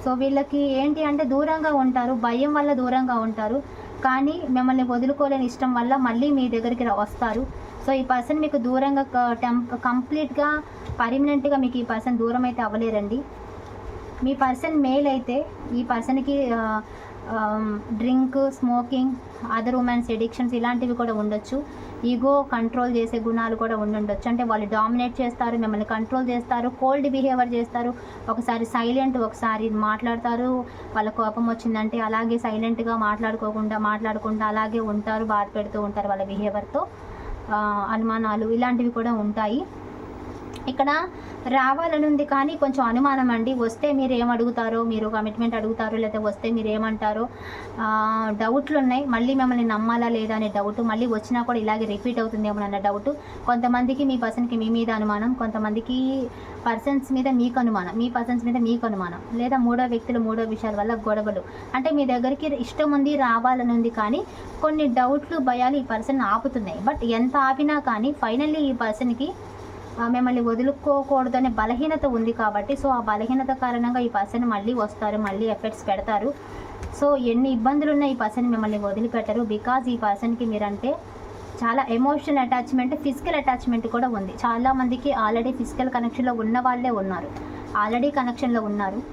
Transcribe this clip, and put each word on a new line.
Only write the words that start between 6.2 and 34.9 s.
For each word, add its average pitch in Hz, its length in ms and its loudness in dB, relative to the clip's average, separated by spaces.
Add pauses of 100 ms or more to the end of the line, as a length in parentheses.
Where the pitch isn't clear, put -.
మీ 254 100 2
దగ్గరికి 233 400 0
ర-, 202 160 2
వస్తారు. 226 380 -2 (420)
So, 269 160 2
ఈ 262 120 0
పర్సన్ 254 320 0
మీకు 294 140 0 (100)
దూరంగా 269 360 2 (100)
క-, 240 280 2
టెంప్-, 240 320 0 (140)
కంప్లీట్‌గా, 285 600 0 (520)
పర్మనెంట్‌గా 277 640 2
మీకు 247 180 -2
ఈ - 100 -2
పర్సన్ 226 300 0
దూరం 240 260 0
అయితే 240 200 -4
అవ్వలేరండి. 214 500 0 (1040)
మీ 262 80 2 (120)
పర్సన్ 285 420 0
మేల్ 277 280 4
అయితే 254 220 -2 (420)
ఈ 247 40 0 (100)
పర్సన్‌కి, 262 440 0 (240)
ఆ, - 20 -2 (760)
ఆమ్, 214 360 0 (280)
డ్రింక్, 262 380 2 (200)
స్మోకింగ్, 247 560 2 (420)
other 226 240 0
ఉమెన్స్ 240 340 2
అడిక్షన్స్ 233 440 -2
ఇలాంటివి 240 420 0
కూడా 233 220 0
ఉండొచ్చు. 214 340 -2 (540)
ఈగో 247 220 4 (200)
కంట్రోల్ 240 460 0
చేసే 233 280 0
గుణాలు 226 360 0
కూడా 226 220 0
ఉండుండొచ్చు. 208 460 -2
అంటే 240 200 2
వాళ్ళు 214 240 0
డామినేట్ 240 460 0
చేస్తారు, 240 440 0
మిమ్మల్ని 214 300 0
కంట్రోల్ 240 380 -2
చేస్తారు, 240 360 0 (120)
కోల్డ్ 269 360 4
బిహేవియర్ 254 400 2
చేస్తారు. 240 360 -2 (400)
ఒకసారి 233 320 0 (100)
సైలెంట్, 254 440 2 (100)
ఒకసారి 220 400 -2 (180)
మాట్లాడతారు. 233 680 0 (420)
వాళ్ళ 214 160 0
కోపం 220 420 0
వచ్చిందంటే 220 460 -2 (100)
అలాగే 226 300 0
సైలెంట్గా 226 580 -2 (120)
మాట్లాడుకోకుండా, 214 680 -2 (120)
మాట్లాడకుండా 214 640 -2
అలాగే 220 280 0 (120)